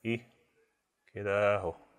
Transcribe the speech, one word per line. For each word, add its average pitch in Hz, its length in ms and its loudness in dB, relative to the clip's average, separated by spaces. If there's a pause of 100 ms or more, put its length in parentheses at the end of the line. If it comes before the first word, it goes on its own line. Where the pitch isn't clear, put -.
ايه؟ 117 160 -2 (920)
كده 101 420 2
اهو. 92 180 -4 (240)